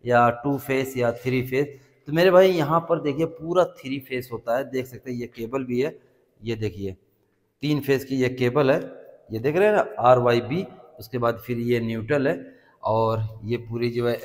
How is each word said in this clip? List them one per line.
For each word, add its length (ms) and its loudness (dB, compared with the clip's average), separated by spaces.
या 260 6
two 200 -2
phase 380 -2
या 160 2
three 300 -2
phase? 240 -2
तो 60 -8
मेरे 180 6
भाई 180 8
यहाँ 320 2
पर 200 -2
देखिए 260 -2
पूरा 360 0
three 260 -10
phase 300 -8
होता 260 -4
है, 140 -6
देख 160 -6
सकते 240 -14
हैं 60 -6
ये 120 -8
cable 360 -8
भी 160 -2
है, 140 -4
ये 180 -6
देखिए 380 -6
तीन 180 0
phase 240 0
की 120 -4
ये 140 2
cable 400 2
है, 80 2
ये 100 -6
देख 160 -2
रहे 120 4
हैं 80 4
ना 100 2
आरवाईबी, 640 4
उसके 200 -8
बाद 200 0
फिर 200 -6
ये 220 2
neutral 460 -2
है 320 -6
और 400 0
ये 160 -4
पूरी 320 -4
जो 160 -2
है 60 0